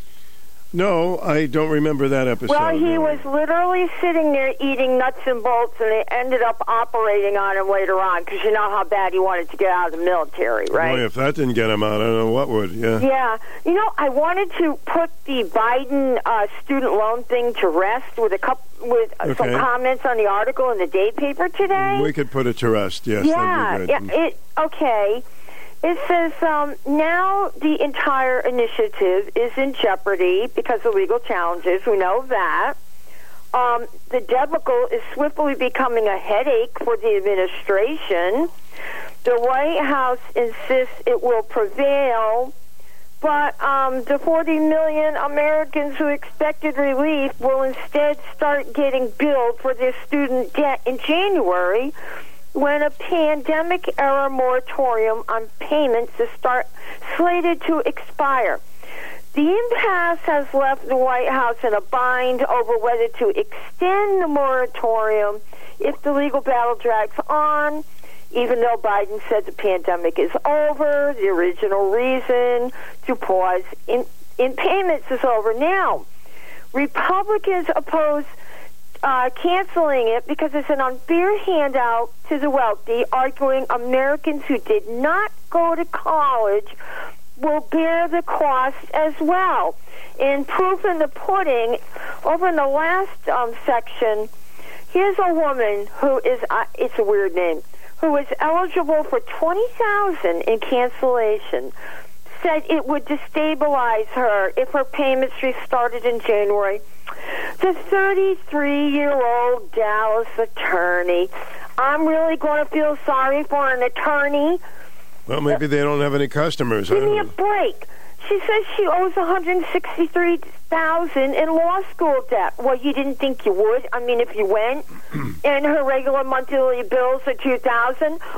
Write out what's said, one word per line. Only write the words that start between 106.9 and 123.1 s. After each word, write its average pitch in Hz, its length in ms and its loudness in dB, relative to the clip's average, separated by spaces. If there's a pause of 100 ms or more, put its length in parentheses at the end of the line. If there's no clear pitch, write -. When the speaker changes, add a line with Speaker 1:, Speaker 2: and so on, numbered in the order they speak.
Speaker 2:
The 370 140 2
thirty-three-year-old 285 2000 0
Dallas 220 560 0 (100)
attorney. 180 880 0 (500)
I'm 294 280 2
really 320 300 2
gonna 302 300 0
feel 302 380 0
sorry 269 400 2
for 277 280 0
an 247 100 0
attorney. 285 760 0 (680)
Speaker 1:
Well, 143 140 -2
maybe 143 260 0
they 143 140 2
don't 147 200 2
have 143 140 0
any 143 140 0
customers. 123 640 0
I - 40 2
Speaker 2:
Give - 100 4
Speaker 1:
don't 415 80 2
Speaker 2:
me 427 60 2
a 403 60 0
Speaker 1:
know. 330 60 -6
Speaker 2:
break. 381 560 -2 (420)
She 403 120 0
says 427 240 0 (120)
she 403 100 2
owes 359 300 2
a 370 80 2
hundred 349 480 0
sixty-three 339 680 0 (320)
thousand 320 640 0
in 311 200 2
law 349 260 2 (120)
school 277 380 2
debt. 190 280 0
Well, 254 180 2
you 269 160 0
didn't 277 240 -2